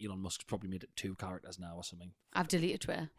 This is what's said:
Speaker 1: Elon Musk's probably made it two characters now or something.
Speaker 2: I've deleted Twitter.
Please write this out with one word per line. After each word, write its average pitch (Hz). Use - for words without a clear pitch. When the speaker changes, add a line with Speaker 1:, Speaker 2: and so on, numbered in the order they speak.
Speaker 1:
Elon 98
Musk's 95
probably 101
made 92
it -
two 95
characters 92
now 85
or 87
something. 87
Speaker 2:
I've 180
deleted 170
Twitter. -